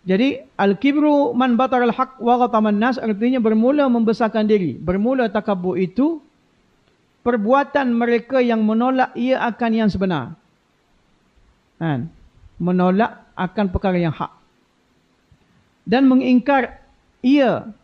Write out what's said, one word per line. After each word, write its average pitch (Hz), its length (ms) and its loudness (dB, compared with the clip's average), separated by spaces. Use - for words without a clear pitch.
Jadi, 226 340 0
"Al-kibru 277 800 2
man 240 240 2
bataral 247 320 2
haqq 262 320 -4
wa 240 180 2
ghataman 220 380 2
nas", 247 160 0
artinya 233 420 -2
bermula 240 540 2
membesarkan 220 560 0
diri. 190 260 0
Bermula 220 540 -2
takabur 190 480 -4
itu 247 480 -2
perbuatan 254 680 0
mereka 233 480 -2
yang 233 240 0
menolak 247 500 0
ia 254 300 -2
akan 233 320 -4
yang 220 160 2
sebenar. 170 480 -4
Kan? 156 300 -4
Menolak 180 800 0
akan 185 340 -4
perkara 180 320 -2
yang 160 140 -2
hak. - 160 -10
Dan 254 240 4
mengingkar 254 680 2
ia 247 460 2